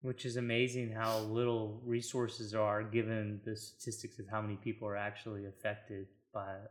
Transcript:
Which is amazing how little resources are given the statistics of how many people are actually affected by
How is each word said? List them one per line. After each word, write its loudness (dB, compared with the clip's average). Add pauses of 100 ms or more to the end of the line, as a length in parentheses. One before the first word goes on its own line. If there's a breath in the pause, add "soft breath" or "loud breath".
Which -4
is -2
amazing 2
how 4
little 2
resources 0
are 4
given 2
the -2
statistics -8
of -8
how 2
many -2
people -4
are -2
actually -4
affected -6 (260)
by -4 (240)